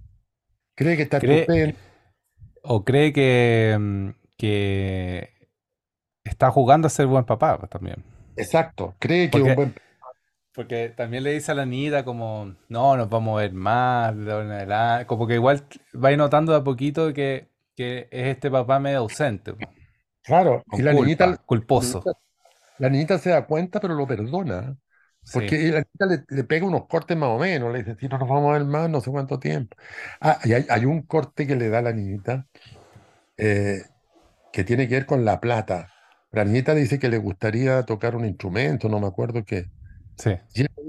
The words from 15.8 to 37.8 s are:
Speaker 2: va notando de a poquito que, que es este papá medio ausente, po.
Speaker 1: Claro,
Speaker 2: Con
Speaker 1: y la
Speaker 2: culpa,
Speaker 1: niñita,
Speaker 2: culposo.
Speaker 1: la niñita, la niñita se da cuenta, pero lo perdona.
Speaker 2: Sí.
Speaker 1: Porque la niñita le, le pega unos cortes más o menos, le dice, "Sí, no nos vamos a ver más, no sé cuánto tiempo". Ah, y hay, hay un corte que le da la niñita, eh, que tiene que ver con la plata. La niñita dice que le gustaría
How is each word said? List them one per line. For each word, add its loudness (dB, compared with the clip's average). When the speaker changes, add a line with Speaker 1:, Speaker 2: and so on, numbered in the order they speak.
Speaker 2:
va 4
notando 2
de 6
a -6
poquito -2
que, -6
que -8
es -4
este -4
papá 2
medio -2
ausente, -4
po. -12
Speaker 1:
Claro, 4
Speaker 2:
Con -8
Speaker 1:
y 0
la 4
Speaker 2:
culpa, 6
Speaker 1:
niñita, 4
Speaker 2:
culposo. 0
Speaker 1:
la 6
niñita, -4
la 2
niñita 2
se -2
da 4
cuenta, -2
pero -4
lo -2
perdona. -6
Speaker 2:
Sí. -20
Speaker 1:
Porque -2
la 2
niñita -4
le, 0
le 0
pega 0
unos -2
cortes -2
más 0
o 0
menos, -2
le -4
dice, -8
"Sí, -8
no -4
nos -2
vamos 2
a 4
ver -2
más, -2
no -2
sé -6
cuánto -4
tiempo". -4
Ah, 2
y 4
hay, 2
hay 2
un 0
corte -4
que 0
le 0
da 2
la -2
niñita, -6
eh, 0
que 0
tiene 0
que 0
ver -2
con 2
la 2
plata. -2
La 0
niñita 2
dice 2
que 0
le 0
gustaría 0